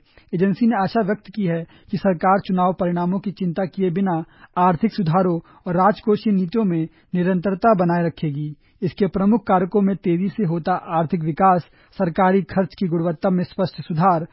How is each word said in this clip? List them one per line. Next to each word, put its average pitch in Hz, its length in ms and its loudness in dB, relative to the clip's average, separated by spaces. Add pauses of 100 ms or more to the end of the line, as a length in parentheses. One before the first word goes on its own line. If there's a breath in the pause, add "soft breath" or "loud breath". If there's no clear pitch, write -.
(340 soft breath)
एजेंसी 190 320 2
ने 226 160 2
आशा 190 240 0
व्यक्त 208 160 -4 (120)
की 208 100 -4
है 165 220 -2 (240 soft breath)
कि 208 60 -2
सरकार 190 500 2
चुनाव 185 260 2
परिणामों 175 460 -2
की 196 120 -6
चिंता 180 340 -4
किए 185 260 -2
बिना 170 340 -2 (340 soft breath)
आर्थिक 180 340 2
सुधारों 175 480 0 (260 soft breath)
और 180 100 -2
राजकोषीय 208 560 2
नीतियों 190 320 0
में 165 240 0 (260 soft breath)
निरंतरता 190 600 2
बनाए 175 320 2
रखेगी। 151 500 -6 (260)
इसके 196 240 -2
प्रमुख 202 400 0
कारकों 190 340 2
में 196 160 0
तेजी 180 320 -2
से 214 160 -4
होता 170 280 -2
आर्थिक 175 480 -2
विकास, 180 400 2 (320 soft breath)
सरकारी 185 500 2
खर्च - 360 -4
की 196 80 -2
गुणवत्ता 170 440 -2
में 180 140 0
स्पष्ट - 380 -6
सुधार 170 500 0